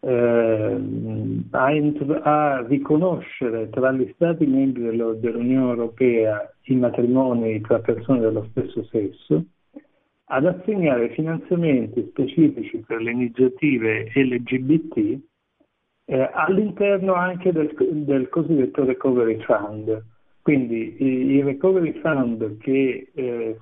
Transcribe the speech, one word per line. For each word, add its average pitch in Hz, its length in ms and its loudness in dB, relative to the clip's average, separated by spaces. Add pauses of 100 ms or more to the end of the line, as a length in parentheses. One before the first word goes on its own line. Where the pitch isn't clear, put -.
ehm, 110 1500 0
a 131 200 2
intro-, 147 500 0
a 147 460 2
riconoscere 139 1000 -2
tra 131 240 0
gli 131 200 -2
Stati 165 320 2
membri 135 380 2
dello-, 113 300 -2
dell'Unione 120 560 0
Europea 113 840 0 (100)
i 135 120 0
matrimoni 120 880 2
tra - 180 2
persone 117 400 0
dello 110 320 0
stesso 117 340 -6
sesso, 151 600 -2 (800)
ad 135 200 0
assegnare 175 680 0
finanziamenti 160 1000 -2
specifici 131 760 0
per 113 160 -4
le 117 100 -2
iniziative 123 1000 0
L 131 300 2
G 131 160 -2
B 143 300 2
T, 139 300 -2 (880)
eh, 131 240 0
all'interno 190 800 0
anche 180 400 0
del, 151 200 0 (300)
del 135 240 0
cosiddetto 147 560 0
Recovery 123 600 2
Fund. 110 600 -2 (380)
Quindi 117 580 0
i-, 131 360 2
il 139 80 4
Recovery 165 560 0
Fund 117 580 -2
che, 135 560 0
eh, 117 480 -6